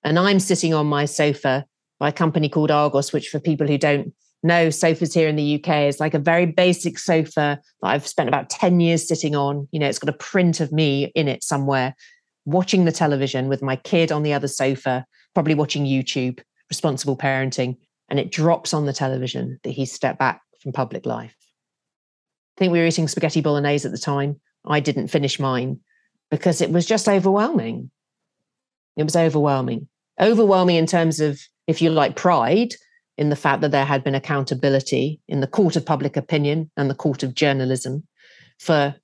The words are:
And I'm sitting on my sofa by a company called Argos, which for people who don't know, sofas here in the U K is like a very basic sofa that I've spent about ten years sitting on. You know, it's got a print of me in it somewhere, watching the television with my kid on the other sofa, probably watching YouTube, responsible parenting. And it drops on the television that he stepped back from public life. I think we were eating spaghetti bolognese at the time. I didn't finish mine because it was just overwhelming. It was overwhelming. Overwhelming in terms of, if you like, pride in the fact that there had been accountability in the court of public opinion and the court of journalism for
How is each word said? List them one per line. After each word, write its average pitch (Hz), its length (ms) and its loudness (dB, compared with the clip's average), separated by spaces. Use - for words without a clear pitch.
And 156 140 0
I'm 190 220 4
sitting 170 340 0
on 151 140 0
my 147 180 0
sofa 143 600 -2
by 143 100 0
a 143 40 -4
company 160 360 0
called 151 220 0
Argos, 147 420 0
which - 160 -4
for 151 100 -6
people 147 280 -2
who 143 100 0
don't 143 340 0
know, 170 280 2
sofas 165 440 0
here 160 140 2
in 151 80 0
the 151 80 0
U 147 160 0
K 147 300 0
is 139 100 -4
like 151 140 -2
a 156 60 0
very 170 260 2
basic 175 520 0
sofa 156 600 0
that - 60 -4
I've 139 200 -2
spent 139 220 -2
about 185 200 -2
ten 180 300 2
years 165 280 2
sitting 156 280 -2
on. 143 360 -2
You 156 80 -4
know, 143 80 0
it's - 120 -4
got 143 100 -2
a 147 80 -6
print 175 440 0
of 151 100 -2
me 143 420 0
in 156 140 0
it - 160 -4
somewhere, 135 500 -2
watching 180 400 2
the 160 80 2
television 135 560 0
with 135 120 -2
my 131 140 -2
kid 160 380 0
on 151 100 -2
the 151 80 0
other 143 160 -2
sofa, 131 580 -2
probably 156 220 2
watching 143 280 -2
YouTube, 131 560 -2
responsible 139 480 -2
parenting. 131 580 -2
And 139 80 -2
it 175 140 -2
drops 165 420 0
on 151 120 0
the 139 80 -2
television 131 720 -4
that 131 80 -8
he 131 140 -4
stepped - 340 -4
back 113 220 0
from 135 100 -10
public - 340 -6
life. 117 300 -8
I - 40 -20
think 185 120 4
we 170 80 4
were 165 80 4
eating 160 220 0
spaghetti 160 320 0
bolognese 143 440 0
at 127 60 -4
the - 60 -8
time. 139 420 -4
I 147 140 0
didn't 143 300 -4
finish 143 280 -2
mine 131 440 -4
because 160 300 0
it - 100 0
was 170 140 2
just 220 240 0
overwhelming. 196 840 0
It 151 80 -2
was 156 140 0
overwhelming. 143 680 0
Overwhelming 190 580 4
in 160 80 4
terms 165 340 2
of, 147 200 0
if 160 140 0
you 165 80 4
like, 156 260 2
pride 180 580 2
in 147 120 0
the 147 60 0
fact 139 260 0
that 147 100 2
there 139 140 2
had 139 180 0
been 135 120 -2
accountability 135 1120 -2
in 139 140 -2
the 135 60 -2
court 185 280 2
of 160 100 -2
public 143 320 -2
opinion 151 600 -2
and 139 120 0
the 135 60 -2
court 143 260 -2
of 127 140 -6
journalism 131 720 -2
for 143 440 0